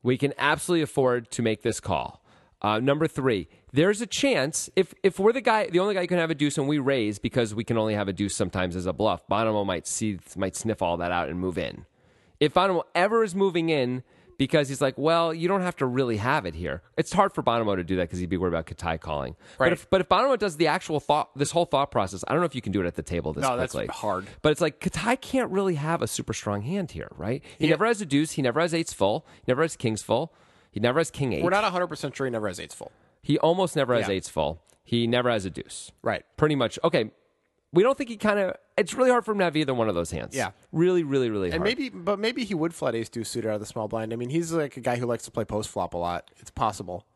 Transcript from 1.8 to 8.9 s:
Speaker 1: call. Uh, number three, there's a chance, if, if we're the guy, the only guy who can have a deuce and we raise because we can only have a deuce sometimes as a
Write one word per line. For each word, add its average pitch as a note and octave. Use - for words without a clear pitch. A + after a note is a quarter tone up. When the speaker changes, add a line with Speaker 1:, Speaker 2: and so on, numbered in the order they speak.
Speaker 1:
call. -
Uh, G#2+
number C#3+
three, A#2
there's G3
a A#3+
chance, D#3+
if, F#3+
if F#3+
we're G#3
the C4
guy, G#3+
the F3
only G3+
guy F#3
who F3+
can F3+
have E3
a D#3+
deuce C#3+
and C#3
we D3+
raise A#2+
because A#2
we A2
can A#2
only A2
have G#2
a G2
deuce G2
sometimes F#2
as F2+
a F2+